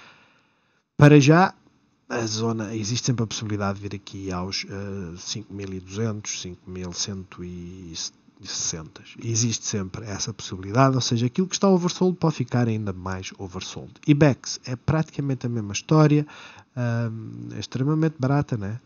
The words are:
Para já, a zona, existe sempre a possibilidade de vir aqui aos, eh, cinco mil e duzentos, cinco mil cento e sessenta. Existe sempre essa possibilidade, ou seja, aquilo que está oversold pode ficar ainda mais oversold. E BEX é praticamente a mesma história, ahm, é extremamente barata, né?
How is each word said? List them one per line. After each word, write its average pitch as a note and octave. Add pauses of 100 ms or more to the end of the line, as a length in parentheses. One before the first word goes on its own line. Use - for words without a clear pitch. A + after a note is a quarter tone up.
(960)
Para D3
já, D#3+ (560)
a A#2
zona, A2
existe A2
sempre A#2+
a G#2+
possibilidade G2+
de G2+
vir G2+
aqui G2
aos, F#2
eh, G2
cinco -
mil G2
e F#2+
duzentos, G#2
cinco F2+
mil F#2
cento F#2
e F2 (480)
sessenta. - (200)
Existe A2+
sempre G2+
essa F#2
possibilidade, A2
ou B2+
seja, A#2+
aquilo F#3
que -
está G3
oversold F3+
pode D#3+
ficar A#2+
ainda G#2+
mais F#2
oversold. F2+ (140)
E D3
BEX D3
é B2+
praticamente C#3
a A#2+
mesma G#2+
história, D3+ (500)
ahm, A#2
é A2+
extremamente D#3
barata, C3
né? G#2